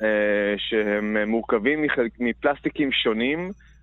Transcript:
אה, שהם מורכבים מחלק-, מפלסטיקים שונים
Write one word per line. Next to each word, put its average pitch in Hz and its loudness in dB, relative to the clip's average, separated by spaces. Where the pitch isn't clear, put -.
אה, 110 4
שהם 107 0
מורכבים 117 0
מחלק-, 123 -2
מפלסטיקים 143 -2
שונים 135 -2